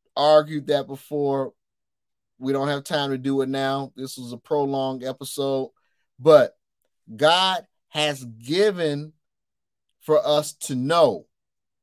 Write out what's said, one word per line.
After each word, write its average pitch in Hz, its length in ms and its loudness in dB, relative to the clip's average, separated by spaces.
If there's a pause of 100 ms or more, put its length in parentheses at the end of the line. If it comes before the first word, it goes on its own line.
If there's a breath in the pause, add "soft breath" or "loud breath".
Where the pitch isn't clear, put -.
(160)
argued 151 500 4
that 143 200 0
before. 139 680 -4 (840)
We 131 140 -4
don't 139 160 -2
have 143 160 -4
time 143 260 -4
to 135 60 -4
do 135 240 -2
it 131 80 -2
now. 135 480 -4
This 131 220 -14
was 120 140 -14
a 120 60 -14
prolonged 135 680 -4
episode, 135 640 -6 (480)
but 139 400 6 (560)
God 175 520 0 (220)
has 147 360 -4
given 151 920 -2 (840)
for 156 260 2
us 147 280 0
to - 200 -8
know 131 520 2 (560)